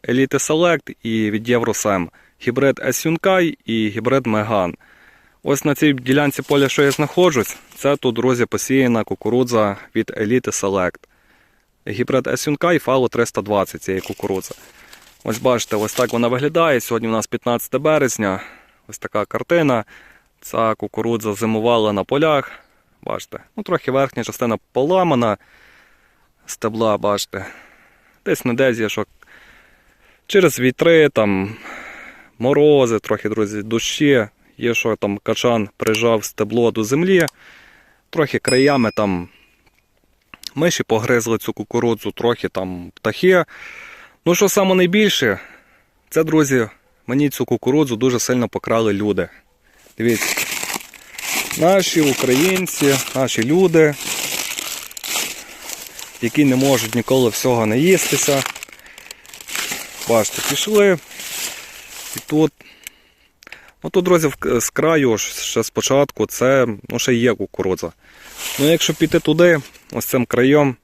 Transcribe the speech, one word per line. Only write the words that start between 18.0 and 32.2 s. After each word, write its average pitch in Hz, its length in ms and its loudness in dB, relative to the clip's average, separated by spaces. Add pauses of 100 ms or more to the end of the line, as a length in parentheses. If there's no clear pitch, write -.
Ось 107 100 -18
така - 260 -4
картина. 127 600 0 (560)
Ця 113 340 -2
кукурудза 107 600 -4
зимувала 110 580 0
на 98 120 -2
полях. 147 460 0 (520)
Бачите, - 360 -10 (180)
ну, 214 60 -8
трохи 160 280 -2
верхня 131 340 -2
частина 113 340 -2 (140)
поламана. 139 640 2 (1120)
Стебла, 110 520 -2
бачите. 98 480 -4 (800)
Десь 185 200 -2
на 123 100 -2
десь 127 240 2
є, 107 100 -2
що 107 180 -4 (1200)
через 180 340 2
вітри, 156 480 4
там, 104 480 0 (840)